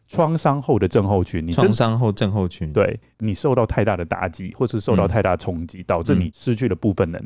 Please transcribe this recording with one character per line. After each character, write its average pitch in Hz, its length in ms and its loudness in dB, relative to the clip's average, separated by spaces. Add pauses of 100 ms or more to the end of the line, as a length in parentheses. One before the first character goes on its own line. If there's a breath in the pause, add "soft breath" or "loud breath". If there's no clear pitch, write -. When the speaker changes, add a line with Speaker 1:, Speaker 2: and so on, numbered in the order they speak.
Speaker 1:
创 165 300 0
伤 143 240 0
后 131 160 2
的 95 100 2
症 101 180 2
候 98 160 2
群， 85 240 -4
你 87 60 -4
真 - 140 4
Speaker 2:
创 202 80 2
伤 113 240 2
后 117 120 2
症 101 200 -2
候 98 180 0
群。 78 240 -8
Speaker 1:
对， 92 260 0 (200 soft breath)
你 110 160 -2
受 135 200 0
到 117 120 4
太 107 180 0
大 98 120 2
的 87 80 -4
打 90 240 -4
击， 87 260 -10
或 127 120 0
是 110 140 -4
受 117 160 2
到 98 100 4
太 98 160 2
大 92 140 2
冲 82 300 -6
击， 92 140 -16
Speaker 2:
嗯。 90 60 -14
Speaker 1:
导 85 160 0
致 92 120 2
你 90 180 2
失 - 220 -2
去 117 140 -2
了 - 60 0
部 104 200 0
分 87 160 0
能 87 140 -8